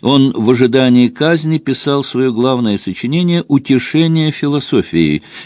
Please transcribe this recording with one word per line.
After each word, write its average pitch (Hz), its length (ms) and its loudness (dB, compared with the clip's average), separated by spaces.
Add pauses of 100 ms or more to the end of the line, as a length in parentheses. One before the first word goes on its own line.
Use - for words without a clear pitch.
он 135 300 2
в 110 180 0
ожидании 123 580 4
казни 156 500 -2
писал 139 460 -4
свое 127 280 -2
главное 120 440 0
сочинение 170 720 -2
"Утешение 156 840 0
философии", 90 920 -2 (240)